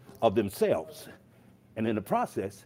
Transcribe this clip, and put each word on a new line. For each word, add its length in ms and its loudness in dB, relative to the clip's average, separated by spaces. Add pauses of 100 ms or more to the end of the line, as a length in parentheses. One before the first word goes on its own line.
(240)
of 120 6
themselves. 720 0 (680)
And 100 -2
in 80 2
the 60 0
process, 640 -4